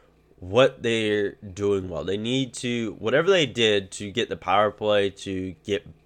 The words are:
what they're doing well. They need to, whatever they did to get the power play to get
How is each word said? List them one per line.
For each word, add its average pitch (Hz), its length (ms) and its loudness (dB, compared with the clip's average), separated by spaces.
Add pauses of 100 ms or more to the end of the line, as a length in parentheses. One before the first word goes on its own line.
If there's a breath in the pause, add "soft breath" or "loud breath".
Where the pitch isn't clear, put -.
(380 soft breath)
what 117 440 2
they're 107 500 0
doing 98 560 -2
well. 78 160 -6
They 95 120 -4
need 123 380 -2
to, 120 440 -4
whatever 143 320 2
they 175 160 4
did 104 460 2
to 101 180 -10
get 110 180 -2
the 92 80 -6
power 101 340 2
play 104 400 0
to 92 440 -8 (100)
get 98 220 -4 (200)